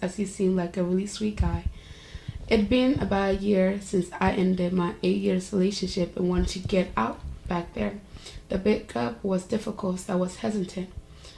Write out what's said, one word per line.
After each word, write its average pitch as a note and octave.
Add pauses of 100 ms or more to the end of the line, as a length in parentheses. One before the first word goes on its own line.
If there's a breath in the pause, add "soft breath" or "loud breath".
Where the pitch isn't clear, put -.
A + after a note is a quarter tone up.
as F#3
he G3+
seemed F#3+
like F3
a F#3
really F#3
sweet G#3
guy. E3+ (840 loud breath)
It'd G#3
been B3+
about G3
a F#3+
year G3
since F3+ (100)
I F#3+
ended F3+
my F3+ (100)
eight F#3+
years F#3+
relationship F#3
and F3+
wanted F3+
to -
get F3+
out A3+ (260)
back F3
there. G#3 (540 loud breath)
The G3
breakup A#3
was F#3
difficult, G3+
so G3
I F3+
was F3+
hesitant. F#3+ (460 loud breath)